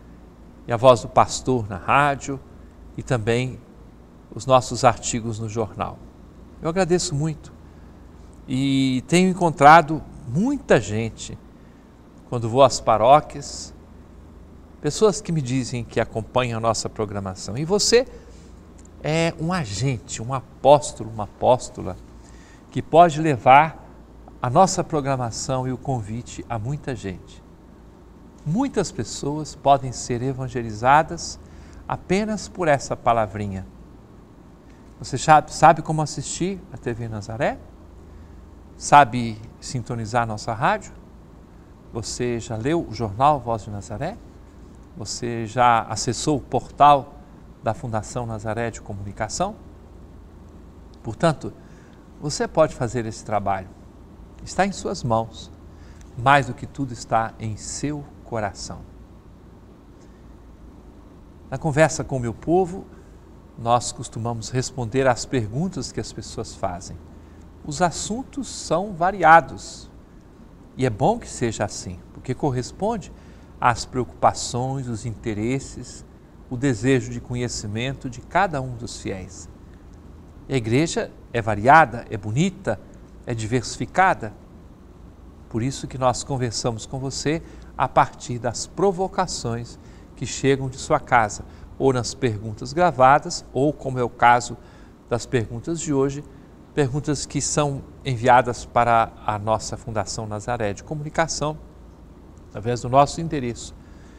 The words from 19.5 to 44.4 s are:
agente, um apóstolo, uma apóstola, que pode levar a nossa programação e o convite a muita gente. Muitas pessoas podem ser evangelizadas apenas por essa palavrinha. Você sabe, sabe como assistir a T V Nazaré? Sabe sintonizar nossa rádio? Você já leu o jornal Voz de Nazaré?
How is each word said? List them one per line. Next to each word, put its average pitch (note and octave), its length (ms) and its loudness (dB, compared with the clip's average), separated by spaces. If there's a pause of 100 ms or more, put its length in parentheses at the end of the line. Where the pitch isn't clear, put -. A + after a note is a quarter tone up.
agente, A#2+ 680 -4
um B2 120 -8
apóstolo, C3 760 4
uma A2 140 -8
apóstola, G2+ 720 0 (760)
que C3 120 -6
pode D#3 400 6
levar D3 640 6 (580)
a B2+ 80 -2
nossa F3 340 4
programação C3 840 -2
e C3 40 -2
o B2 60 -4
convite A#2 720 -6
a A#2 100 -6
muita C3+ 360 -6
gente. F#2+ 460 -12 (1040)
Muitas A3+ 460 -2
pessoas D3 640 -8
podem C3+ 360 4
ser A#2+ 300 -6
evangelizadas B2+ 1160 0 (480)
apenas G#3 600 -2
por F#3 200 -4
essa C3+ 280 2
palavrinha. G#2 720 0 (1300)
Você B2 180 -6
sabe, D3+ 340 6
sabe D#3 300 4
como D#3 220 -2
assistir F3 580 -6 (100)
a A#2 60 -12
T A#2+ 160 -4
V A2+ 140 -8
Nazaré? A2+ 500 -6 (1200)
Sabe A#2 640 4 (180)
sintonizar A#2 680 -4
nossa A2 260 -6
rádio? F3+ 400 -4 (1000)
Você A#2 480 -4
já A2+ 160 -8
leu C#3 320 -2
o A2 60 -12
jornal A#2+ 460 2
Voz A2+ 240 -4
de A2 80 -12
Nazaré? A2 440 -8 (800)